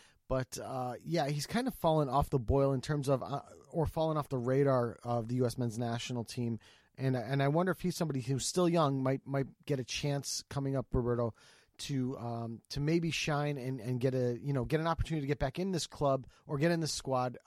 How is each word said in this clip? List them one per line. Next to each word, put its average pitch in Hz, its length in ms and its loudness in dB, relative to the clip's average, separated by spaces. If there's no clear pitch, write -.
but, 131 360 -2
uh, 127 300 -4
yeah, 156 220 0
he's 147 180 -2
kind 247 220 -2
of - 80 -4
fallen 156 340 4
off 139 200 2
the 143 100 2
boil 139 340 4
in 127 80 0
terms 147 260 -2
of, 135 140 4
uh, 113 200 -6
or 160 160 0
fallen 160 320 0
off 139 120 -4
the 131 80 0
radar 127 640 4
of 120 240 0
the 123 80 -2
U 127 100 4
S 120 120 -2
men's 117 200 -2
national 120 460 -4
team, 117 360 -4
and, 131 180 0
and 127 280 0
I 139 60 4
wonder 175 220 2
if - 100 -4
he's 175 140 -2
somebody 147 260 -2
who's 131 240 -2
still 180 220 2
young, 143 360 4
might, 135 220 0
might 135 200 -2
get 139 120 0
a 123 40 -6
chance - 640 -4
coming 139 260 -2
up, 127 180 -2
Roberto, 120 420 0
to, 131 380 -2
um, 117 420 -6
to - 80 -4
maybe 165 320 2
shine 147 480 0
and, 131 200 -4
and 123 200 -2
get 127 160 2
a, 123 260 2
you 143 100 -2
know, 127 140 0
get 156 140 0
an 160 80 0
opportunity 160 340 0
to 135 60 -2
get 143 100 0
back 139 220 -4
in 190 120 -2
this 165 140 -2
club 135 400 0
or 147 100 -4
get 165 140 4
in 165 80 2
this 156 120 -2
squad, 127 560 -2